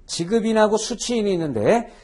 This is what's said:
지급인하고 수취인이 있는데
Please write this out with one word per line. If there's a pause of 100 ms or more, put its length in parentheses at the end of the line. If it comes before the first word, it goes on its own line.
지급인하고
수취인이
있는데 (140)